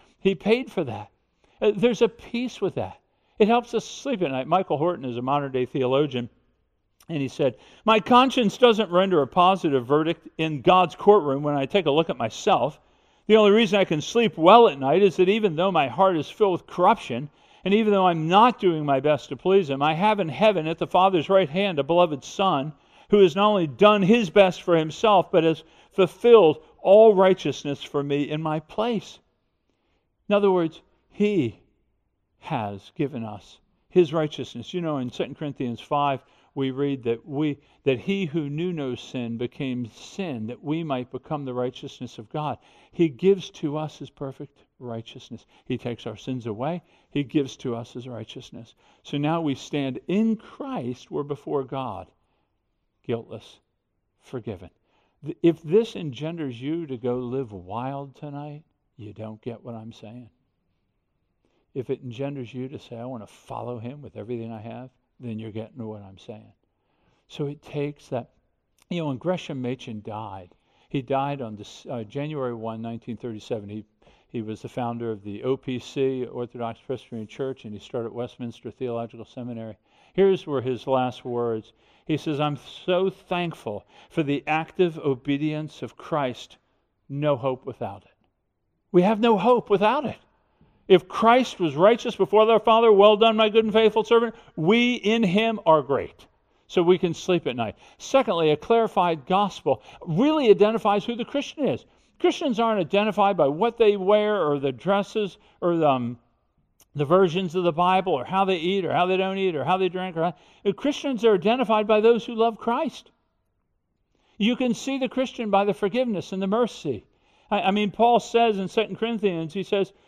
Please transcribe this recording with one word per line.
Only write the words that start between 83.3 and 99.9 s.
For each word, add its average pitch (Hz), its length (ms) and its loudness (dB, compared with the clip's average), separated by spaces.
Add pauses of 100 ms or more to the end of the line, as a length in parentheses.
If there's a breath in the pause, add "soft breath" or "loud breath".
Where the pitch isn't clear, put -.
for 165 140 -2
the 139 220 -4
active 160 520 -2
obedience 147 840 -4
of 123 140 -14
Christ. - 640 -6 (500)
No 143 280 0
hope 127 280 -4
without 101 380 -10
it." - 80 -20 (800)
We 180 120 4
have 208 180 2
no 226 180 4
hope 226 320 2
without 214 340 2
it. 208 140 -8 (680)
If 185 180 6
Christ 233 540 2
was 151 160 -2
righteous 220 400 2
before 208 300 4
the 226 120 6
Father, 226 320 4
"Well 208 260 8
done, 220 200 4
my 220 120 2
good 220 160 2
and 220 80 -4
faithful 220 300 4
servant," 233 320 4 (220 loud breath)
we 233 380 4
in 226 280 0
him 214 420 2
are 156 180 6
great. 123 440 -4 (400)
So - 160 0
we 175 160 4
can 170 160 -2
sleep - 320 -2
at 127 80 -4
night. 117 220 -6 (220 soft breath)
Secondly, 185 520 0
a 151 60 2
clarified 185 720 0
gospel 185 580 -2 (200 loud breath)